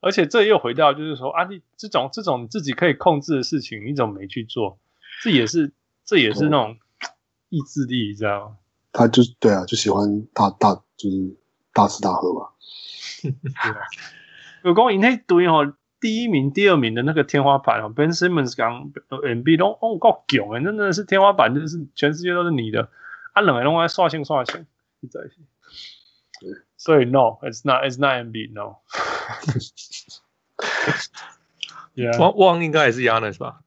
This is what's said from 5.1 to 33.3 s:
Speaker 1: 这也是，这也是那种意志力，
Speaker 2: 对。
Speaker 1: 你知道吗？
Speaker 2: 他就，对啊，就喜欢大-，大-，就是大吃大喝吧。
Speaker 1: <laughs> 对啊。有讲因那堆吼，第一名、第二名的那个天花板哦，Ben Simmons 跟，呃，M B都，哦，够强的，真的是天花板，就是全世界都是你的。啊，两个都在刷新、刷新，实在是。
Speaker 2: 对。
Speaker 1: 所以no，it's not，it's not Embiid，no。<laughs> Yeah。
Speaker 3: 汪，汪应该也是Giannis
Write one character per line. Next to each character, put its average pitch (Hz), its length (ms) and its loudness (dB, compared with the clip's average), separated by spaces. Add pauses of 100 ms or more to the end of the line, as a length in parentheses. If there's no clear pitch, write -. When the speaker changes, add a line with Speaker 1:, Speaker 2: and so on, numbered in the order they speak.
Speaker 1:
这 233 60 -2
也 127 160 4
是， 147 260 -2 (340)
这 202 120 0
也 110 160 2
是 107 120 0
那 151 120 2
种 113 180 -2 (760)
意 160 120 -4
志 143 240 -6
力， 123 200 -4
Speaker 2:
对。 - 40 -8
Speaker 1:
你 101 60 -10
知 107 80 -8
道 101 260 -4
吗？ 107 60 -20 (360)
Speaker 2:
他 117 160 4
就， 120 140 6 (180)
对 113 140 4
啊， 92 120 0
就 - 120 -6
喜 - 140 -2
欢 104 420 0
大-， 101 160 2 (100)
大-， 101 140 4 (240)
就 104 120 -6
是 95 280 -6 (340)
大 101 160 4
吃 - 140 -6
大 95 120 0
喝 90 200 -2
吧。 - 180 -10 (380)
Speaker 1:
<laughs> - 320 -16
对 135 100 -6 (400)
啊。 104 60 -8 (840)
有 180 100 4
讲 226 200 4
因 190 60 0
那 240 180 4
堆 175 300 4
吼， 160 120 4 (400)
第 220 240 -2
一 240 40 -4
名、 143 240 0
第 202 180 2
二 180 80 6
名 113 180 0
的 120 80 -2
那 151 100 0
个 151 100 2
天 143 200 2
花 139 160 4
板 110 240 0
哦， 107 120 -10
Ben 151 160 2
Simmons 165 460 -2
跟， 117 80 -2 (440)
呃 135 180 -10
，M 117 160 -4
B 160 120 6
都， 180 120 2
哦， 220 320 -4
够 - 280 2
强 104 220 0
的， 113 120 -6
真 208 160 -4
的 202 160 -2
是 202 100 -4
天 190 180 2
花 202 100 8
板， 123 220 4
就 151 140 -4
是 156 260 -10
全 147 180 2
世 160 120 -8
界 180 100 -2
都 175 100 0
是 175 60 0
你 120 220 -2
的。 113 180 -2 (440)
啊， 202 100 4
两 156 120 4
个 120 80 0
都 160 160 2
在 165 80 2
刷 170 220 2
新、 147 160 -6
刷 139 180 0
新， - 120 -6 (460)
实 135 100 -16
在 - 100 -14
是。 - 140 -18 (1040)
Speaker 2:
对。 92 100 -16 (340)
Speaker 1:
所 156 160 4
以 127 60 4
no，it's 123 580 0
not，it's 131 360 0
not 131 260 0
Embiid，no。 110 520 -12 (120)
<laughs> - 60 -14 (3000)
Yeah。 120 260 -2
Speaker 3:
汪， 180 180 4
汪 175 260 6
应 160 80 -2
该 151 160 4
也 117 40 4
是 123 100 -4
Giannis 113 360 0